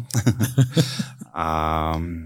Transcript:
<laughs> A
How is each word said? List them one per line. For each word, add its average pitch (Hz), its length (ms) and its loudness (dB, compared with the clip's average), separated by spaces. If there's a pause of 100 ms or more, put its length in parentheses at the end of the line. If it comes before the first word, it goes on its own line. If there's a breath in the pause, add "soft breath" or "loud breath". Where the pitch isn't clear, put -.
(140)
<laughs> - 1200 0
A 80 680 0 (260)